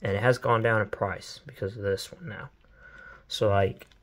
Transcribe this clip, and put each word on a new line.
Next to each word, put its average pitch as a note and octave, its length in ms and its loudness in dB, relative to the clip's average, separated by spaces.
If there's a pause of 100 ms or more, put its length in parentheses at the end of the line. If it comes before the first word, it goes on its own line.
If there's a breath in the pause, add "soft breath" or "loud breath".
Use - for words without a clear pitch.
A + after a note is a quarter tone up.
and G2 140 0
it G2+ 60 0
has B2 160 4
gone A#2 240 2
down A2+ 200 4
in G2+ 80 -4
price - 560 -6
because A2 320 -6
of G2+ 60 -8
this G2 280 -2
one E3+ 180 -14
now. G2+ 200 -12 (760 loud breath)
So, - 220 2
like, G2 380 2 (160)